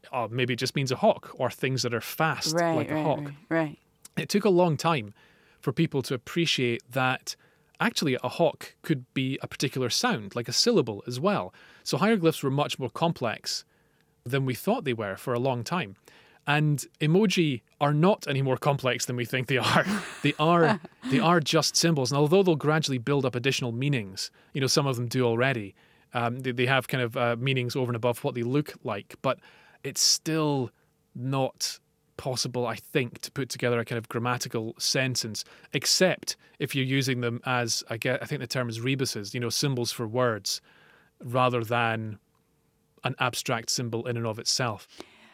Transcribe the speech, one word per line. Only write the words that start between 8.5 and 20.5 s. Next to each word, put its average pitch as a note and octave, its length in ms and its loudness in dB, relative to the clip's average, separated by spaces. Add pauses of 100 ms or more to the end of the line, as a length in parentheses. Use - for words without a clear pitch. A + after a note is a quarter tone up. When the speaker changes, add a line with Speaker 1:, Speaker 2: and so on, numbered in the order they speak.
Speaker 1:
could C3 320 -2
be C3+ 300 -2
a - 40 -10
particular C3 420 -2
sound, B2 460 -2
like A#2+ 140 -4
a A#2 40 -6
syllable B2+ 540 2
as B2 120 -6
well. C#3+ 340 0 (300)
So - 140 -2
hieroglyphs F3 440 4
were C#3 80 0
much C#3 300 0
more B2+ 100 -4
complex - 760 -2 (600)
than C3+ 200 0
we B2+ 100 -2
thought A#3 280 -2
they C3 100 -2
were G#2 220 -6
for B2+ 200 -4
a A#2+ 40 0
long B2 240 0
time. C3 320 -4 (520)
And D3 360 4 (180)
emoji D#3+ 600 4 (180)
are D3 140 4
not E3+ 340 4
any C3+ 140 0
more C3 160 2
complex C3 480 0
than B2 100 -4
we B2 100 -2
think B2 220 -2
they C3+ 100 2
are. C3+ 280 4 (180)
<laughs> - 200 -14
They C#3+ 160 4
are, E3 400 6 (140)